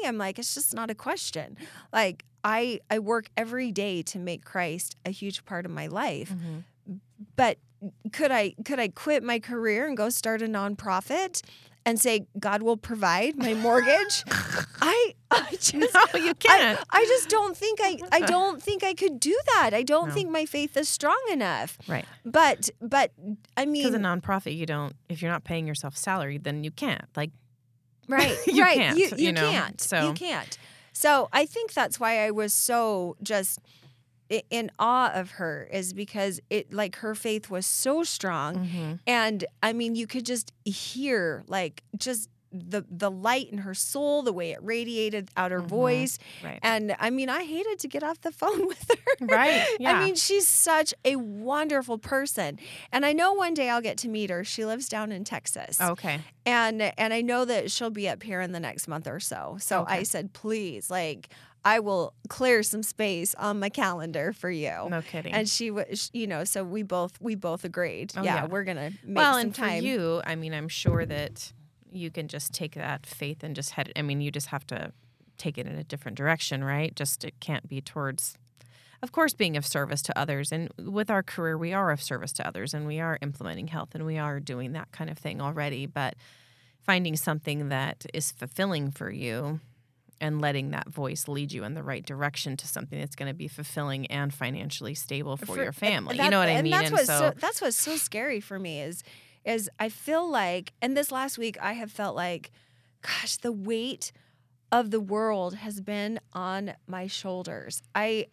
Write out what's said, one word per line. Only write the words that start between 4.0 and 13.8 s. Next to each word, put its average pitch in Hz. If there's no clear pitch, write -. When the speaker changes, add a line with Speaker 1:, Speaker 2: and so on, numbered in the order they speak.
Speaker 1:
to 190
make 175
Christ 175
a 190
huge 190
part 175
of 170
my 151
life. 175
Speaker 2:
Mm-hmm. 170
Speaker 1:
But 240
could 294
I, 214
could 262
I 220
quit 294
my 240
career 226
and 269
go 208
start 226
a -
nonprofit 208
and 233
say, 220
"God 208
will 226
provide 220
my 240
mortgage"? 247